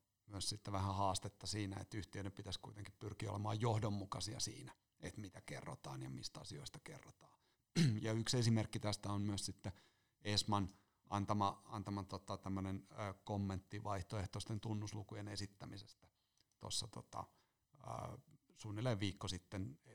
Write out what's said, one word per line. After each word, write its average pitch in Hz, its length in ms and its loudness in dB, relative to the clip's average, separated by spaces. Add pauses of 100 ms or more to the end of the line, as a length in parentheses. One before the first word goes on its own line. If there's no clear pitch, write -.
(260)
myös 98 220 -4
sitten 104 240 -4
vähän 98 220 2
haastetta 95 520 2
siinä, 101 340 0
että 98 160 -8
yhtiöiden 98 360 -4
pitäisi 95 280 -4
kuitenkin 104 380 -12
pyrkiä 104 320 -4
olemaan 104 300 2
johdonmukaisia 110 800 2
siinä, - 320 -4 (280)
että - 200 -6
mitä 98 200 -10
kerrotaan 67 640 -6
ja 65 80 -6
mistä - 300 -6
asioista - 440 -10
kerrotaan. - 560 -16 (340)
<clears throat> 120 280 8
Ja 110 100 4
yksi 113 260 4
esimerkki 113 420 6
tästä 101 320 0
on 101 100 2
myös 101 240 0
sitten - 260 -4 (500)
esman 101 460 4 (400)
antama, 101 560 2
antama 101 400 -4
tota, 95 340 -6
tämmönen, 95 520 -2
ö, 104 240 -4 (100)
kommentti 101 600 -2
vaihtoehtoisten 101 760 -2
tunnuslukujen 104 680 -4
esittämisestä. 101 800 -10 (520)
Tossa, - 280 0
tota, - 360 -8 (500)
ö, - 440 -6 (380)
suunnilleen 107 440 0
viikko 101 280 -2
sitten 90 500 -4 (160)